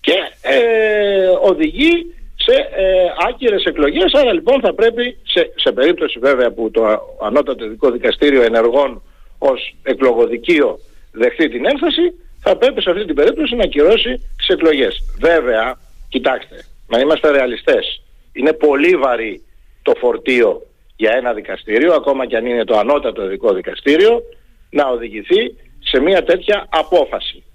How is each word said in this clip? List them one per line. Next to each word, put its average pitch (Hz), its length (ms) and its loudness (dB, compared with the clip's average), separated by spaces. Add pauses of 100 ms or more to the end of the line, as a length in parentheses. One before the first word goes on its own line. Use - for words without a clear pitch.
και, 151 120 0 (280)
ε, 269 140 0 (840)
οδηγεί 262 720 0 (220)
σε, - 180 0
ε, 523 300 -2 (460)
άκυρες 226 340 -2
εκλογές. 285 500 0
Άρα, 262 200 4
λοιπόν, 240 280 2
θα 196 120 0
πρέπει, 233 500 0
σε, - 320 0
σε - 160 0
περίπτωση 143 480 0
βέβαια 123 320 2
που 110 200 -4
το 113 100 0 (400)
Ανώτατο 113 440 -2
Ειδικό 117 260 -2
Δικαστήριο 131 500 0
ενεργών 117 600 0 (360)
ως - 460 -4
εκλογοδικείο 131 960 0 (320)
δεχθεί 123 380 0
την 123 160 -6
ένσταση, 285 360 0 (380)
θα - 180 0
πρέπει 247 240 0
σε 180 80 -2
αυτή 196 160 -2
την 156 100 -6
περίπτωση 170 400 0
να 233 80 0
ακυρώσει 190 580 2 (160)
τις - 100 -4
εκλογές. 139 560 0 (160)
Βέβαια, 127 600 0 (300)
κοιτάξτε, 131 560 -4 (220)
να 117 120 0
είμαστε 151 320 2
ρεαλιστές. 127 720 0 (300)
Είναι 147 200 0
πολύ 151 420 2
βαρύ 117 460 -2 (400)
το 127 180 0
φορτίο 117 680 0 (280)
για 110 220 0
ένα 123 160 -2
δικαστήριο, 107 600 -2
ακόμα 135 340 0
και 117 100 -6
αν 113 80 -2
είναι 120 180 -2
το 107 140 0
Ανώτατο 113 480 -2
Ειδικό 98 280 -2
Δικαστήριο, 156 680 2 (480)
να 143 180 0
οδηγηθεί 120 680 -2 (240)
σε - 200 -2
μια 175 240 2
τέτοια 196 460 -2
απόφαση. - 720 -2 (120)